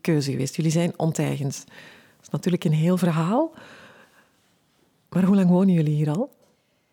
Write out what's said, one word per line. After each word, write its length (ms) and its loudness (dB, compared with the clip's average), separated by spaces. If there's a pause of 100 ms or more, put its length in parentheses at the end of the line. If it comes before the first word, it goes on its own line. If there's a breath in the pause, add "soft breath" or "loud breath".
keuze 300 0
geweest. 240 -6
Jullie 160 0
zijn 280 0
onteigend. 680 -4
Dat 560 -20
is 80 -20
natuurlijk 340 -2
een 100 2
heel 240 2
verhaal. 540 0 (1600 loud breath)
Maar 140 0
hoe 120 4
lang 140 4
wonen 240 4
jullie 220 2
hier 160 0
al? 240 -6 (580)